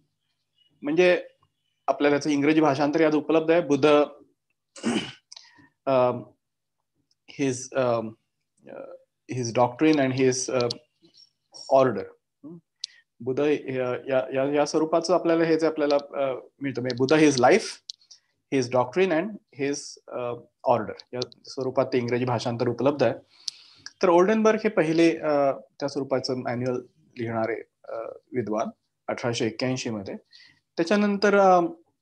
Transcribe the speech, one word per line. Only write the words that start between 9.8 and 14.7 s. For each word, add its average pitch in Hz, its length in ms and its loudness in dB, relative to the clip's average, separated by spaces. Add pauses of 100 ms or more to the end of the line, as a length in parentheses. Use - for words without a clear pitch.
and 131 120 0
his, 127 400 0
अं, 123 160 0 (1120)
order. 104 220 0 (1160)
बुद्ध 131 200 -6 (280)
या, 127 260 -4 (140)
या, 131 260 0
या, 135 200 -2
या 147 120 2
स्वरूपाचं 165 480 0